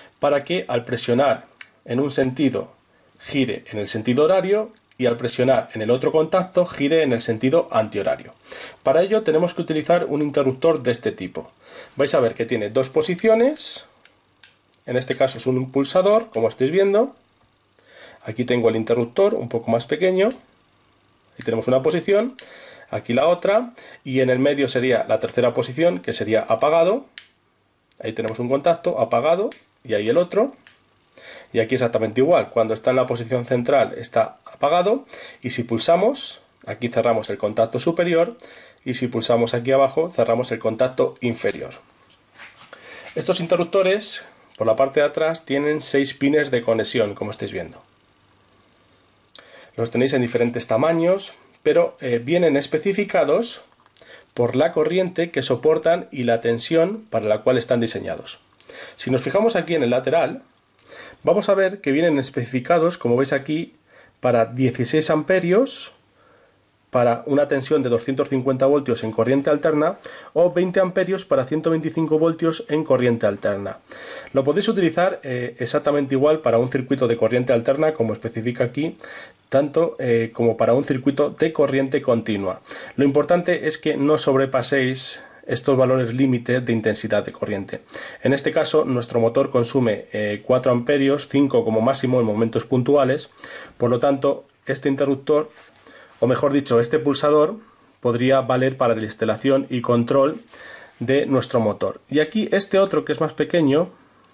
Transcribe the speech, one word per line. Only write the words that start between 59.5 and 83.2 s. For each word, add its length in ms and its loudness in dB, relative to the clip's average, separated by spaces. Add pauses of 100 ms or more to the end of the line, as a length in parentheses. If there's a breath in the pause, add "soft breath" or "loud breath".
aquí 180 -2
en 80 0
el 80 2
lateral, 520 0 (840 loud breath)
vamos 240 2
a 60 4
ver 260 0
que 100 -2
vienen 280 2
especificados, 800 0
como 180 0
veis 160 0
aquí, 420 -4 (460 soft breath)
para 260 4
dieciséis 640 0
amperios, 800 0 (1000 soft breath)
para 360 2
una 220 2
tensión 340 0
de 60 -2
doscientos 400 -2
cincuenta 380 0
voltios 360 2
en 80 -4
corriente 400 0
alterna, 460 2 (360 loud breath)
o 200 2
veinte 260 0
amperios 460 0
para 200 0
ciento 260 -2
veinticinco 500 0
voltios 480 0
en 160 -2
corriente 420 2
alterna. 520 -4 (540 loud breath)
Lo 120 2
podéis 240 0
utilizar, 560 0
eh, 340 -6
exactamente 560 0
igual 260 4
para 180 4
un 120 2
circuito 380 0
de 80 2
corriente 360 2
alterna, 400 2
como 200 -2
especifica 500 -4
aquí, 340 -4 (520 loud breath)
tanto, 500 0
eh, 340 0
como 240 2
para 160 2
un 120 2
circuito 460 0
de 220 -2
corriente 480 0
continua. 600 -2 (360 loud breath)
Lo 80 4
importante 640 2